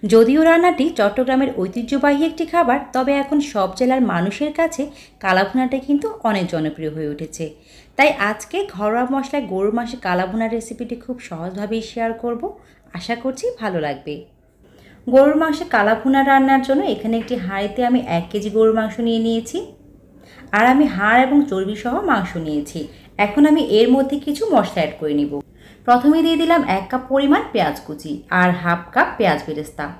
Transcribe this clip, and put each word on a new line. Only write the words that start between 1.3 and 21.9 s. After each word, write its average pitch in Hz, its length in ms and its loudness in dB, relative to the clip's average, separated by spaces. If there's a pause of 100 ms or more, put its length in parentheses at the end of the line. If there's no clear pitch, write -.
ঐতিহ্যবাহী 269 600 0 (100)
একটি 320 220 -6
খাবার, 285 260 2 (160)
তবে 262 180 0 (100)
এখন 294 160 0 (140)
সব 190 160 0 (100)
জেলার 254 240 2 (100)
মানুষের 202 460 -2
কাছে 320 240 -2 (400)
কালাভুনাটা 208 640 0
কিন্তু 285 200 0 (220)
অনেক 196 240 0
জনপ্রিয় 156 440 -4
হয়ে 156 180 -6
উঠেছে। 165 300 -12 (520)
তাই 285 140 4 (200)
আজকে 220 280 -8 (160)
ঘরোয়া 214 380 -2
মশলায় 269 400 -4
গরুর 196 260 -2
মাংসের 240 280 -8
কালাভুনার 190 500 -2
রেসিপিটি 226 480 -10
খুব 247 120 -10 (120)
সহজভাবেই 190 640 -8
শেয়ার 226 220 -4 (100)
করব, 240 200 -6 (560)
আশা 226 240 -6
করছি 262 240 -6 (140)
ভালো 196 260 -4
লাগবে। 143 280 -8 (920)
গরুর 277 360 6
মাংসের 320 320 -2
কালাভুনা 226 460 2 (100)
রান্নার 269 380 4
জন্য 277 140 2 (120)
এখানে 226 280 -4
একটি 247 120 -6 (100)
হাঁড়িতে 202 360 -4 (100)
আমি 247 100 4 (160)
এক 170 160 -2
কেজি 208 240 -4
গরুর 220 220 4
মাংস 220 160 -4 (120)
নিয়ে 226 200 0
নিয়েছি, 226 320 -4 (1000)
আর 214 160 4
আমি 285 120 6 (100)
হাড় 214 320 4
এবং 285 120 4 (120)
চর্বি 190 320 -4
সহ 247 120 -4 (160)